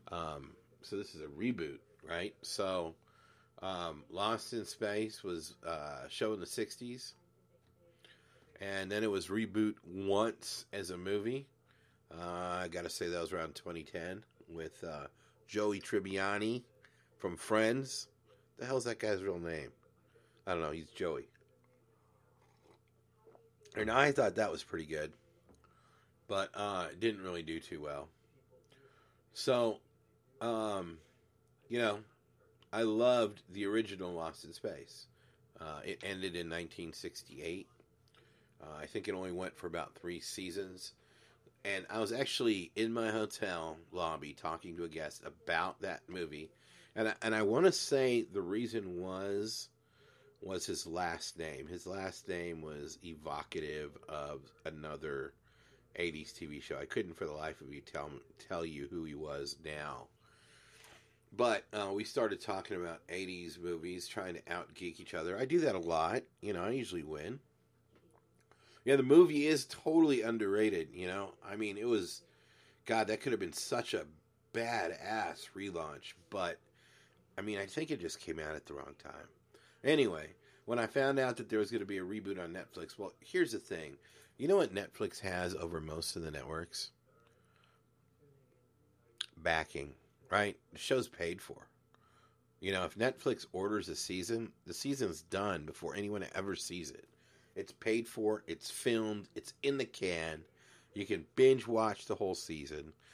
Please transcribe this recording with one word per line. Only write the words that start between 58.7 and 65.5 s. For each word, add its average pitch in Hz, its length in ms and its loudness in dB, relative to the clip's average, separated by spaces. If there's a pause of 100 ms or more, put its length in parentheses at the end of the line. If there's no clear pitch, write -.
who 85 120 -4
he 76 120 -6
was 71 500 -6
now. 73 440 -6 (1300)
But, 113 280 4 (100)
uh, 101 180 -2
we 101 120 0
started 104 380 0
talking 95 360 -4
about 85 320 -6
eighties 90 500 -6
movies, 87 480 -4
trying 92 280 -4
to 80 180 -8
out-geek 87 460 -6
each 90 160 -10
other. 87 200 0
I 120 100 2
do 165 160 6